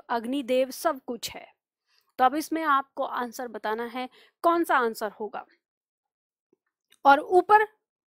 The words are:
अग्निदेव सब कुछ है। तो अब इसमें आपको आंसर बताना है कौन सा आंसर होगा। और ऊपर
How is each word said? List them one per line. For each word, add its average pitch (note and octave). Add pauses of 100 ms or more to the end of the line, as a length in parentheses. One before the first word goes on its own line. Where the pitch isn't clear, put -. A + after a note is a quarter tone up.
अग्निदेव B3+
सब C#4+
कुछ -
है। - (720)
तो B3+
अब B3+
इसमें D#4+
आपको C4+
आंसर B3
बताना G#3+
है B3+ (340)
कौन E4+
सा D#4+
आंसर A3+
होगा। - (1600)
और C#4
ऊपर G4 (440)